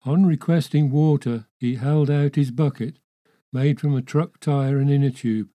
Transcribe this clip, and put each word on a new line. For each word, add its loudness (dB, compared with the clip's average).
On 4
requesting 0
water, 0
he -4
held 0
out 0
his 0
bucket, -4
made 0
from 0
a 0
truck -4
tire 0
and 2
inner 2
tube -4